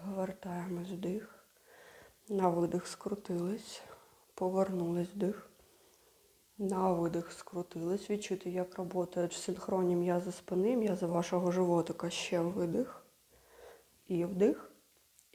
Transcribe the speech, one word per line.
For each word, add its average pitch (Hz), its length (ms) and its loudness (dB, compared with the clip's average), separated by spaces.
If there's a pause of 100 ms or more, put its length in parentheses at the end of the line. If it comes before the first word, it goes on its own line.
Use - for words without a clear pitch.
(160)
вертаємось 185 720 -4
вдих. 190 540 -6 (840)
На 190 200 4
видих 175 380 0
скрутились, 196 960 -6 (520)
повернулись 185 760 0
вдих. 202 420 -4 (1080)
На 190 340 2
видих 170 400 0
скрутились. 175 800 -4
Відчути, 196 400 -2
як 180 380 -4
працюють 175 440 0
синхронні 180 640 2
м'язи 175 360 2
спини, 196 440 2
м'язи 202 300 2
вашого 175 460 2
животика. 170 580 2
Ще - 300 0
видих. 175 640 0 (1040)
І 175 160 2
вдих. 196 480 2 (640)